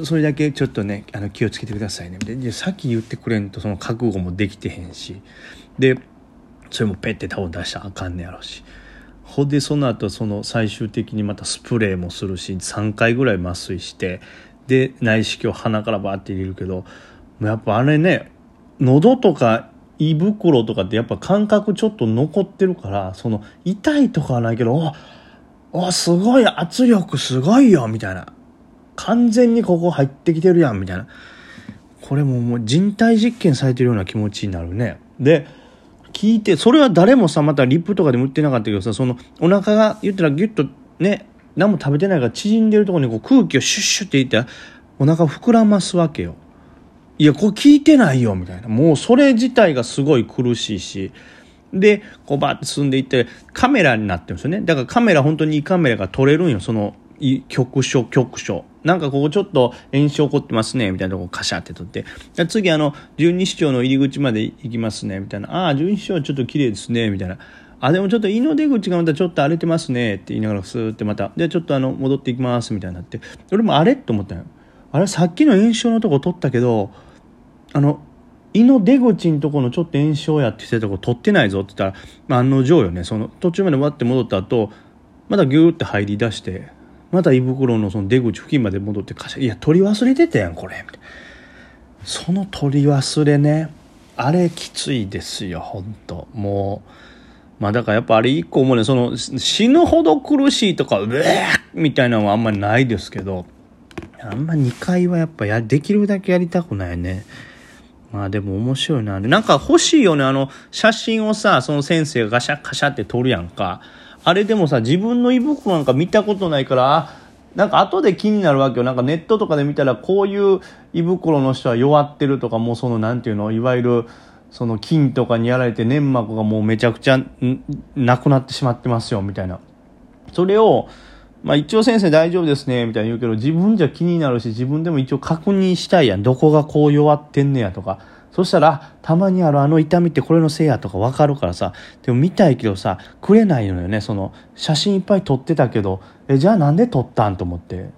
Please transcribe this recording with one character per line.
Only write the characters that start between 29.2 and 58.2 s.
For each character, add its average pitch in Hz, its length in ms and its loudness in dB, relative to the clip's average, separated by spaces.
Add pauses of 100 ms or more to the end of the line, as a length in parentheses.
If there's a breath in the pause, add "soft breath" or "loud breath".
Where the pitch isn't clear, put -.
全 233 220 6
に 226 100 2
こ 175 160 2
こ 175 100 2
入 139 160 0
っ - 20 -2
て - 260 -2
き 160 60 -4
て 185 120 6
る 170 80 6
や 139 100 4
ん」 101 80 -4
み 95 80 -6
た 92 80 -8
い 90 40 -6
な。 101 100 -12 (920 loud breath)
こ - 120 -6
れ 147 80 2
も 127 180 0
も 120 160 -2
う 120 60 -4
人 180 320 0
体 226 240 4
実 233 220 0
験 147 160 2
さ 135 100 -2
れ 127 80 2
て 127 80 -2
る 123 60 4
よ 120 60 2
う - 20 -2
な 95 80 -2
気 - 120 -8
持 107 140 -2
ち - 160 -8
に 98 60 -6
な 85 100 -6
る 85 100 -10
ね。 107 280 -6 (180)
で、 143 300 2 (640 loud breath)
聞 214 220 2
い 214 80 2
て、 190 120 2
そ 226 160 4
れ 311 80 6
は 269 120 6
誰 190 260 6
も 208 100 4
さ、 156 160 0
ま 147 140 2
た 135 80 4
リ 143 160 2
ッ - 20 -8
プ 196 140 -4
と 196 80 2
か 139 80 4
で 120 60 2
も 131 60 2
言 135 60 -2
っ - 20 -18
て 156 80 -2
な 147 100 2
か 127 60 0
っ - 40 2
た 107 60 -6
け 110 40 -4
ど 98 120 -2
さ、 107 120 -4
そ 131 100 -2
の 123 140 -2 (220 loud breath)
お 165 80 2
腹 202 260 2
が 214 260 2
言 202 120 -2
っ - 20 -4
た 196 80 -2
ら 156 80 2
ギ 151 140 0
ュ - 20 0
ッ 220 80 -4
と 143 120 -2 (340)
ね、 196 260 -2 (300)
何 196 160 2
も 160 80 0
食 143 140 0
べ 147 40 2
て 190 80 0
な 190 100 2
い 139 40 2
か 120 60 0
ら 117 40 0
縮 220 300 0
ん 220 100 4
で 208 80 4
る 208 80 4
と 196 60 -2
こ 165 80 2
ろ 131 60 2
に 113 40 2
こ 113 60 -2
う 107 40 -4
空 269 220 4
気 160 160 0
を - 20 2
シ - 200 -4
ュ - 20 -4
ッ - 0 -
シ - 220 -2
ュ - 20 -16
ッ - 20 -16
っ - 20 -14
て 139 100 2
い - 20 2
っ 135 60 -2
て、 123 160 0 (560 loud breath)
お 135 40 2
腹 160 220 4
膨 - 240 -2
ら 226 140 6
ま 208 160 4
す - 160 -4
わ 165 120 2
け 120 140 -8
よ。 85 140 -8 (800 soft breath)
「い 151 60 2
や、 147 80 6
こ 202 140 0
れ - 20 4
効 202 160 -2
い 285 180 8
て 311 140 8
な 170 180 4
い 127 80 2
よ」 104 160 0
み 90 80 -8
た 92 100 -14
い 95 60 -16
な。 117 60 -12
も 143 240 4
う 139 40 4
そ 240 200 2
れ 277 180 6
自 247 160 0
体 190 240 4
が 123 80 -2
す - 180 -6
ご 139 160 4
い 110 80 2
苦 123 300 -2
し 110 220 -6
い 85 40 -6
し。 95 300 -10 (640 loud breath)
で、 202 300 4 (220 loud breath)
こ 143 120 -4
う - 20 -2
バ 143 120 0
ー - 40 -2
っ - 60 -14
て 143 60 -10
進 - 180 -4
ん 139 60 0
で 135 80 0
い - 20 0
っ 127 40 -4
て、 123 220 0 (260 loud breath)
カ - 140 0
メ 254 160 4
ラ 127 140 4
に 107 100 -4
な 90 100 -4
っ 90 60 -8
て - 60 -20
る 95 60 -8
ん - 20 -12
で - 60 -14
す - 20 -14
よ 147 60 -2
ね。 208 100 -4
だ 165 160 0
か 131 60 -2
ら 123 40 -6
カ - 140 0
メ 220 120 4
ラ、 139 120 4
本 151 140 0
当 156 60 0
に 151 120 0
い - 20 0
い 143 60 -4
カ 185 120 0
メ 156 140 2
ラ 107 60 0
が 95 100 -4
撮 131 180 -2
れ 147 140 4
る 180 80 0
ん 156 40 2
よ。 101 100 -2
そ 117 120 -6
の、 104 220 -2 (240)
い-、 135 300 -2
局 131 340 -2
所、 127 220 0
局 - 360 -2